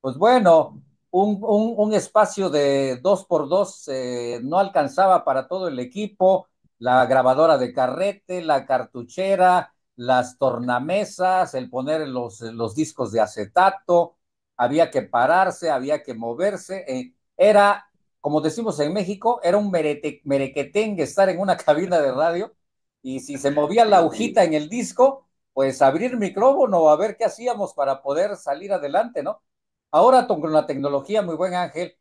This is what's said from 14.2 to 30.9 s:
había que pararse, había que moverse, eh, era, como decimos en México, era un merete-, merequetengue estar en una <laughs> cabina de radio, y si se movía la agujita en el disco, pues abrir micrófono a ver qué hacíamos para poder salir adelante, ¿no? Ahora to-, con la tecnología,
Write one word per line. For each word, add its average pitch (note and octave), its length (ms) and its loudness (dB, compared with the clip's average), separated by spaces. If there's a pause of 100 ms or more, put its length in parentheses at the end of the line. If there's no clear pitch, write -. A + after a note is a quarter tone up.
había D3+ 340 0
que B2+ 120 -2
pararse, D#3+ 680 0
había C#3+ 320 -4
que B2+ 120 -12
moverse, F3 720 -6
eh, B2+ 260 -8 (220)
era, G3+ 500 4 (340)
como D3 200 -2
decimos D3+ 400 -4
en D3+ 120 -2
México, G#3 500 -4
era F#3 160 2
un G#3 120 -2
merete-, D3+ 540 -4
merequetengue C#3+ 800 -4
estar F#3+ 260 0
en F3+ 120 -4
una F#3+ 160 0
<laughs> - 20 -16
cabina E3+ 420 0
de C#3 120 0
radio, E3+ 420 -2 (460)
y C3 200 -10
si C#3 180 -12
se C#3 120 -2
movía D3+ 340 2
la G3+ 140 4
agujita G3+ 440 0
en E3 120 2
el D3+ 140 -4
disco, B3 600 0 (240)
pues C3+ 300 0
abrir F3 340 2
micrófono G#3 720 2
a D3+ 80 6
ver G3+ 200 -4
qué A#3 80 -4
hacíamos A3 500 -4
para C3+ 280 -4
poder F3 340 -4
salir E3+ 360 -8
adelante, F3 500 -4
¿no? F#3+ 180 -8 (520)
Ahora A#3+ 340 6
to-, E3+ 140 -2
con D#3 120 -4
la D#3 140 2
tecnología, C#3+ 560 -4